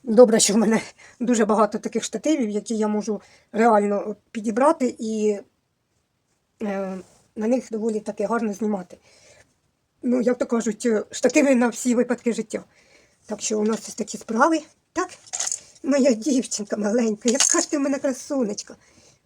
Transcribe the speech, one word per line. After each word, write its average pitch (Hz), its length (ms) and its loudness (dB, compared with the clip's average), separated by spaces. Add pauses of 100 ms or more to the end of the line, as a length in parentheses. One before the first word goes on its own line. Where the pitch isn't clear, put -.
Добре, 226 380 8
що 202 140 2
в - 20 4
мене 220 240 4 (400)
дуже 233 240 2
багато 208 340 2
таких 220 260 -6
штативів, 247 460 -2
які 208 260 -6
я 214 120 0
можу 208 320 -4 (320)
реально 208 640 2 (140)
підібрати, 247 680 0
і, 214 400 -2 (1200)
е, 190 360 -6 (380)
на 214 100 -4
них 240 240 0
доволі 214 300 -4
таки 208 260 -6
гарно 226 260 -2
знімати. 196 460 -6 (1040)
Ну, 247 180 0
як 247 180 0
то 269 80 -2
кажуть, 233 400 -2
е, 214 240 0
штативи 277 440 2
на 240 140 4
всі 247 260 -2
випадки 240 380 0
життя. 208 320 -8 (600)
Так 208 140 -10
що 214 200 -4
у 214 40 0
нас 214 240 -2
ось - 60 -16
такі 214 240 -8
справи. 302 420 0 (320)
Так, - 160 -4 (760)
моя 269 300 4
дівчинка 220 640 -2
маленька, 214 520 -2
яка 277 320 2
ж - 100 -6
ти 311 80 -2
в - 20 0
мене 277 180 -2
красунечка, 262 760 -6 (500)